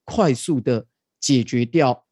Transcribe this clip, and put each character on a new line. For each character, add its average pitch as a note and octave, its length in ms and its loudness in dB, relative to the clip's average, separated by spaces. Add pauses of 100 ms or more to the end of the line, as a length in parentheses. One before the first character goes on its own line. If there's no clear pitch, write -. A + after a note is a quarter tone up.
快 E3+ 300 0
速 C3+ 260 -4
的 A#2 260 -2 (320)
解 C3 240 2
决 A#2+ 220 -2
掉 C3+ 480 0